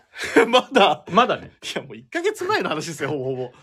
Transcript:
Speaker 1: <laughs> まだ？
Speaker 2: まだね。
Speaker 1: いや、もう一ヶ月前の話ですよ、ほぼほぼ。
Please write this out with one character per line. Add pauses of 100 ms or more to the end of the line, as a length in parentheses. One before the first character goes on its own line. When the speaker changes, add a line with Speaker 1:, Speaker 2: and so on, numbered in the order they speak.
(240)
Speaker 1:
<laughs>
ま
だ？
Speaker 2:
ま
だ
ね。 (240)
Speaker 1:
い
や、
も
う
一
ヶ
月
前
の
話
で
す
よ、
ほ
ぼ
ほ
ぼ。 (120)